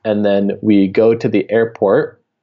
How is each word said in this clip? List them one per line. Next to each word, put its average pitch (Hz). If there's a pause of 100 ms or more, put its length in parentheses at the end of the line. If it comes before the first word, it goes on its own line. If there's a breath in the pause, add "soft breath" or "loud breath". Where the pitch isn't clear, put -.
And 104
then 98
we 101
go 113
to 113
the 104
airport, 113 (180)